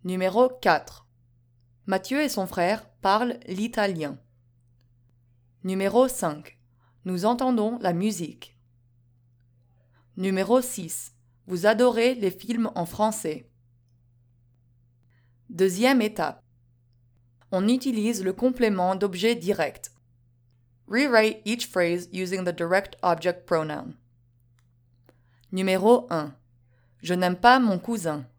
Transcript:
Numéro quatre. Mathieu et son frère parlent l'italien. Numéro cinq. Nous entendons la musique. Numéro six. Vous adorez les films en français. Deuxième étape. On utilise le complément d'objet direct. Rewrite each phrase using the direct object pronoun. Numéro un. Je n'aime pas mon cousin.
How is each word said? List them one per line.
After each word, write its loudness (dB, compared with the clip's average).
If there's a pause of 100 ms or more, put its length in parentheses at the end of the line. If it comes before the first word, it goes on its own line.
Numéro 2
quatre. 0 (800)
Mathieu -2
et 0
son -4
frère -2 (140)
parlent 0
l'italien. -4 (1400)
Numéro 2
cinq. -6 (460)
Nous -4
entendons 0
la -2
musique. -6 (1600)
Numéro 2
six. -10 (320)
Vous -2
adorez 4
les -2
films -4
en -4
français. -4 (2000)
Deuxième 2
étape. -4 (1080)
On 0
utilise 0
le -2
complément 0
d'objet 0
direct. -4 (960)
Rewrite 2
each -4
phrase 0
using -4
the -2
direct 0
object -2
pronoun. -4 (1600)
Numéro 4
un. -4 (640)
Je -4
n'aime 0
pas 8
mon 2
cousin. -4 (140)